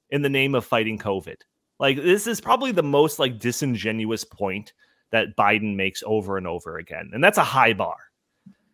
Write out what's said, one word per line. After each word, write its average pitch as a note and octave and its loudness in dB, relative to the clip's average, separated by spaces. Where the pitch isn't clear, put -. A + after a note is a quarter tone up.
in C#3+ 0
the C#3+ 0
name C3+ 2
of A#2 0
fighting A2 0
covid. G2 -6
Like, C#3 2
this F#3 2
is A#3 -4
probably B3+ 0
the F3 2
most, D3 2
like, B2 -2
disingenuous A2+ -4
point G2+ -8
that A2 0
Biden G#2 2
makes F#2+ -4
over G2+ -2
and F#2 -6
over E2 -10
again. E2 -14
And B2 0
that's G3+ 4
a E3 4
high B2 4
bar. F#2 -4